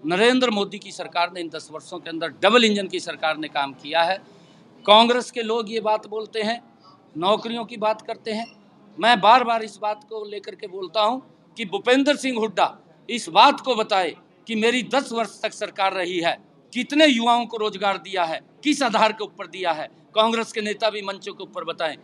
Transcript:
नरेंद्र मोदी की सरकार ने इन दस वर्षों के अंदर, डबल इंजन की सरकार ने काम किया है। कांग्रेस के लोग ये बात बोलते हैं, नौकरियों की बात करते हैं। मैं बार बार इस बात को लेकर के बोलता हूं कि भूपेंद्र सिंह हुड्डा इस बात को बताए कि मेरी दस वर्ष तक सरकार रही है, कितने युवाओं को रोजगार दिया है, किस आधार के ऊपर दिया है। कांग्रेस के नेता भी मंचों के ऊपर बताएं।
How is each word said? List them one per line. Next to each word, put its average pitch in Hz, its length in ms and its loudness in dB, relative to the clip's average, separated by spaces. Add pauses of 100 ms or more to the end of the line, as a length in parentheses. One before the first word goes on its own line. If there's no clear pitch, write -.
नरेंद्र 240 440 2
मोदी 202 300 -4
की 202 120 -18
सरकार 175 420 -4
ने 180 80 -10
इन 170 80 -8
दस 151 220 -14
वर्षों 156 280 -14
के 160 100 -14
अंदर, 165 180 -6
डबल 208 380 4
इंजन 202 220 0
की 185 120 -8
सरकार 156 380 -4
ने 151 100 -10
काम 143 260 -6
किया 143 300 -2
है। 185 140 0 (680)
कांग्रेस 233 440 6
के 240 100 -8
लोग 220 300 -4
ये 226 80 -4
बात 214 280 -2
बोलते 214 340 -8
हैं, 226 220 -4 (540)
नौकरियों 214 480 -2
की 233 120 -16
बात 214 240 -2
करते 226 300 -10
हैं। 220 160 -6 (520)
मैं 214 220 4
बार 233 220 8
बार 226 200 -2
इस 214 180 -14
बात 214 220 -6
को 214 260 -12
लेकर 202 260 -14
के 202 120 -16
बोलता 190 340 -4
हूं 233 180 0 (380)
कि 226 80 -6
भूपेंद्र 254 500 2
सिंह 254 240 -4
हुड्डा 196 380 0 (320)
इस 226 200 -6
बात 262 300 6
को 254 160 -2
बताए 190 400 0 (320)
कि 226 80 -6
मेरी 233 280 2
दस 269 280 -2
वर्ष 226 300 -6
तक 208 120 -6
सरकार 190 400 -2
रही 180 260 -4
है, 165 180 0 (360)
कितने 285 320 4
युवाओं 240 400 4
को 233 120 -10
रोजगार 202 400 -2
दिया 185 260 -4
है, 160 180 -4 (220)
किस 277 200 0
आधार 214 280 4
के 214 120 -8
ऊपर 196 240 -14
दिया 180 240 -4
है। 151 160 -6 (280)
कांग्रेस 226 360 0
के 226 100 -8
नेता 208 280 -2
भी 208 120 -8
मंचों 196 320 -10
के 190 100 -16
ऊपर 175 200 -12
बताएं। 160 400 -6